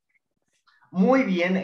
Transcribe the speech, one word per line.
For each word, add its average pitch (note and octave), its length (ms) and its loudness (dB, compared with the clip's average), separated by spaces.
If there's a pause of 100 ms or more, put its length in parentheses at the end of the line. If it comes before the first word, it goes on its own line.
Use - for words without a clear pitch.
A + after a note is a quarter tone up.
(920)
Muy A#3 320 2
bien, F#3 400 -2